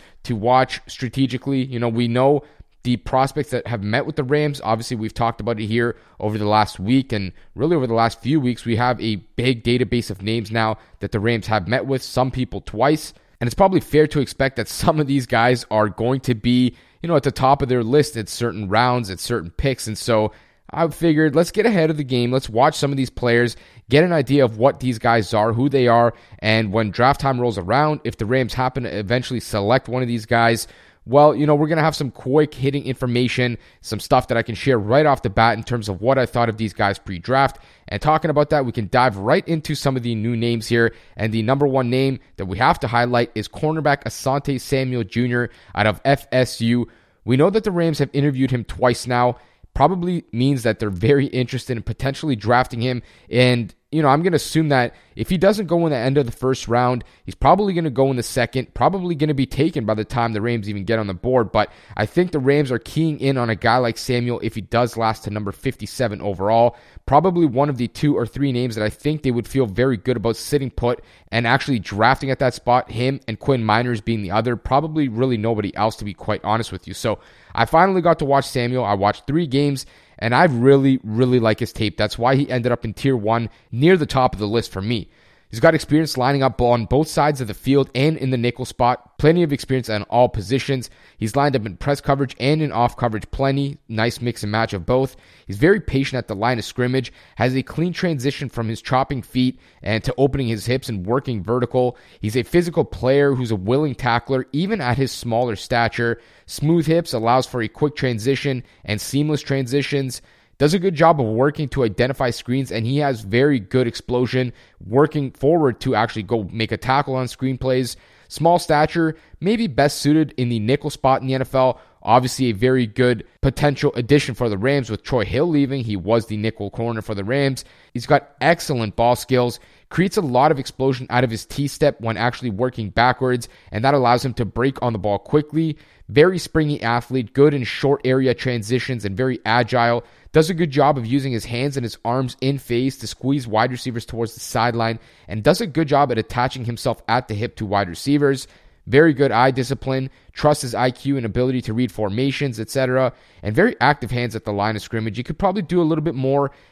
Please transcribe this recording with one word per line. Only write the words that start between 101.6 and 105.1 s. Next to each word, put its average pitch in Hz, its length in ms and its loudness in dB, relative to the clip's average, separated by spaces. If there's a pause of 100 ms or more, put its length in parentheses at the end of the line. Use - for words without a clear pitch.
He's 107 160 -4
a 120 80 0
physical 170 400 0
player 139 500 2
who's 120 160 -2
a 110 60 0
willing 123 400 0
tackler, 123 560 -2
even 190 280 -2
at 135 180 0
his 135 120 0